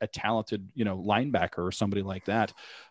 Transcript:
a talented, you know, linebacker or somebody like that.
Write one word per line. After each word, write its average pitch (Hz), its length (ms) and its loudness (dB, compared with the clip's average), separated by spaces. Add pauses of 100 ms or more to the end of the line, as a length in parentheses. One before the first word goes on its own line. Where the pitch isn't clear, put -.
a 107 80 -2
talented, 107 680 0
you 117 100 0
know, 95 140 0
linebacker 104 600 2
or 90 120 0
somebody 101 320 0
like 95 220 -6
that. 107 280 2 (380)